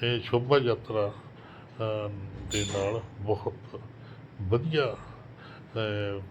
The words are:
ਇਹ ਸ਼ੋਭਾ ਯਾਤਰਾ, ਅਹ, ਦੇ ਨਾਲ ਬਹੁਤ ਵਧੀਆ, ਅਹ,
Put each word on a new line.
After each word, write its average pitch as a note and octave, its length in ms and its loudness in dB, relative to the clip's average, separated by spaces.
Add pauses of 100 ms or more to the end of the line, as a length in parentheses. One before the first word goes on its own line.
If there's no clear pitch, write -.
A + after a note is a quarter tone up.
ਇਹ A#2+ 180 4
ਸ਼ੋਭਾ B2+ 360 6
ਯਾਤਰਾ, A2 500 4
ਅਹ, - 1000 -4 (420)
ਦੇ G#2 220 2
ਨਾਲ G2+ 280 2 (200)
ਬਹੁਤ - 600 -2 (600)
ਵਧੀਆ, C#3 440 4
ਅਹ, G#2 1500 -4